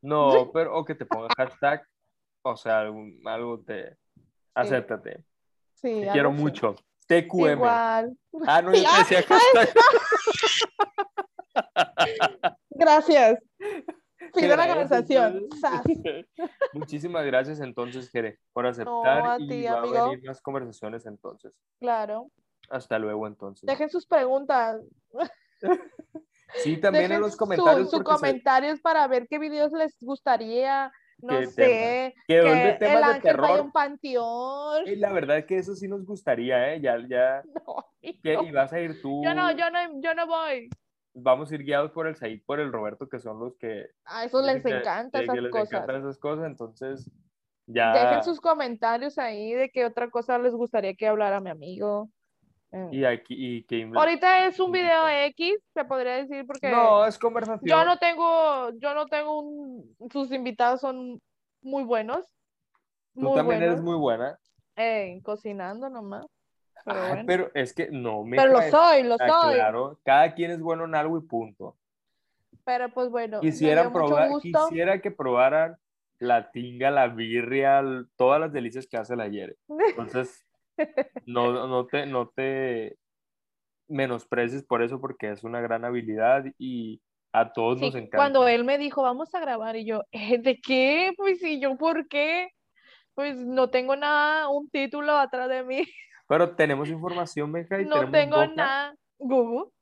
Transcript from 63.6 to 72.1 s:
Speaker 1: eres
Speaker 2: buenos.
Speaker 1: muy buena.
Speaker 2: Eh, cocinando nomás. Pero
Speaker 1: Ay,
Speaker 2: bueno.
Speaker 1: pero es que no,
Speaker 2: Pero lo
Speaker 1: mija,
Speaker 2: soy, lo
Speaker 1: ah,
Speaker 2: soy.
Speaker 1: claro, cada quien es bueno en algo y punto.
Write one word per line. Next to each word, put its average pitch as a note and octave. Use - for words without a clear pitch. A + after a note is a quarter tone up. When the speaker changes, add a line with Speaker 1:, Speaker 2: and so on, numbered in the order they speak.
Speaker 1:
eres E3+
Speaker 2:
buenos. E3
Speaker 1:
muy E3+
buena. C3+
Speaker 2:
Eh, G#3
cocinando G#3
nomás. G#3+
Pero G3
Speaker 1:
Ay, F#3
Speaker 2:
bueno. F#3+
Speaker 1:
pero F3+
es B2+
que -
no, A#2
Speaker 2:
Pero C4+
lo B3+
Speaker 1:
mija, D#3+
Speaker 2:
soy, D4+
lo A#3+
Speaker 1:
ah, B3
Speaker 2:
soy. D#4+
Speaker 1:
claro, C#3
cada D3+
quien E3+
es E3+
bueno E3
en D#3+
algo D#3
y -
punto. A2+